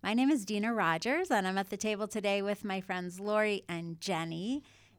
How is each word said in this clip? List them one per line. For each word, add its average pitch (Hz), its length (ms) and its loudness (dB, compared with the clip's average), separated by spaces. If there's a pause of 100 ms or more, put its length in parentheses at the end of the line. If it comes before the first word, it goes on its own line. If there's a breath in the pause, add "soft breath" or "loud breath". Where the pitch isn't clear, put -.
My 196 120 0
name 254 160 6
is 240 160 4
Dina 214 260 0
Rogers, 226 580 2
and 202 160 4
I'm 190 120 0
at 196 100 -2
the 214 80 -6
table 214 320 -2
today 202 320 0
with 202 240 -2
my 190 160 -4
friends 180 400 -6
Lori 208 480 2
and 165 320 -6
Jenny. 180 640 -2 (360 soft breath)